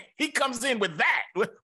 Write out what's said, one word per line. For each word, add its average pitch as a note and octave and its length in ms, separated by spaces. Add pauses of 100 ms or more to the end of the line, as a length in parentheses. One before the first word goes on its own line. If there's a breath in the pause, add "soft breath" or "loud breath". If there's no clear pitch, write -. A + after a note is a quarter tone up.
(160)
He D4 140
comes C4 340
in B3+ 140
with F3+ 200
that. D4 240 (120)
What, G#3 160 (140)